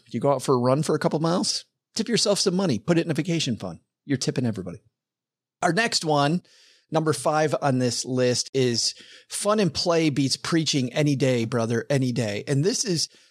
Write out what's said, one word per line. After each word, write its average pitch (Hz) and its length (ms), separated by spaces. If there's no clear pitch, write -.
you 120 100
go 139 100
out 131 100
for 139 140
a 123 40
run 131 260
for 165 100
a 143 60
couple 160 180
miles, 165 460
tip 226 100
yourself 208 320
some 175 160
money, 185 240
put 175 180
it 165 80
in 170 60
a 147 40
vacation 160 420
fund. 82 240
You're 139 140
tipping 143 280
everybody. 98 320
Our 175 100
next 226 320
one, 151 380
number 156 200
five 156 480
on 127 200
this 123 240
list, 127 500
is 123 400
fun 214 300
and 190 160
play 165 360
beats 135 260
preaching 147 560
any 147 240
day, 123 280
brother, 117 460
any 131 220
day. 110 340
And 143 180
this 233 200
is, 175 240